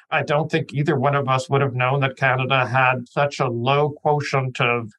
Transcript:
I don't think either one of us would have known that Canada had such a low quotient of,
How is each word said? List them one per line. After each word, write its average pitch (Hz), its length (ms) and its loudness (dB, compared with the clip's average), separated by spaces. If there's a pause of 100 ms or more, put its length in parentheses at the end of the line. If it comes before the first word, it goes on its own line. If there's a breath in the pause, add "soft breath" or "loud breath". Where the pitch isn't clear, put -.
(100)
I 151 120 0
don't 151 280 0
think 156 220 -2
either 147 260 0
one 139 160 2
of 143 140 0
us - 220 0
would 139 100 2
have 139 140 0
known 127 260 0
that 135 160 -2
Canada 131 500 0
had 127 400 0
such 143 320 -2
a 135 100 0
low 135 420 0
quotient 139 720 -2
of, 120 360 -2